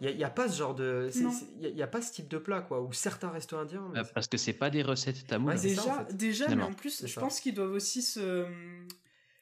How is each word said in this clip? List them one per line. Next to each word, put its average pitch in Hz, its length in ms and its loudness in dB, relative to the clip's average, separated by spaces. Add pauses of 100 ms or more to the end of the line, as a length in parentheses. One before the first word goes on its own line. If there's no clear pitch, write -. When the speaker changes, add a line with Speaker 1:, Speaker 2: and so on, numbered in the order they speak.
Speaker 1:
y 131 40 2
a, 139 40 2
y 151 120 0
a 139 80 2
pas 247 180 2
ce 156 100 0
genre 135 180 2
de, 127 340 2
c'est, 247 120 2
Speaker 2:
Non. 240 100 4
Speaker 1:
c'est, - 140 -6 (140)
y 160 60 -2
a, 139 40 0
y 147 120 0
a 127 60 0
pas 233 120 -2
ce 233 120 -6
type 147 160 -10
de 156 100 -2
plat, 185 220 0
quoi, 143 220 -2
ou 127 100 -4
certains 185 380 -2
restos 160 260 -6
indiens, 170 360 -4
mais 123 60 -2
Speaker 3:
Euh, 113 60 0
Speaker 1:
c'est - 80 -12
Speaker 3:
parce - 160 -2
que - 80 0
c'est 113 160 2
pas 143 180 2
des 143 140 4
recettes 131 420 0
tamoules. 123 260 4
Speaker 1:
Ouais, 180 40 2
c'est 185 140 4
Speaker 2:
Déjà, 196 120 2
Speaker 1:
ça, 262 200 2
en - 40 -6
fait. 190 100 -6
Speaker 2:
déjà, 220 280 2
mais - 80 4
Speaker 3:
Finalement. - 180 4
Speaker 2:
en 196 40 -4
plus, - 160 -6
Speaker 1:
C'est - 180 -4
Speaker 2:
je - 60 -6
Speaker 1:
ça. - 80 -4
Speaker 2:
pense 269 180 0
qu'ils 240 140 0
doivent 190 180 0
aussi 202 300 0
se 185 420 0 (960)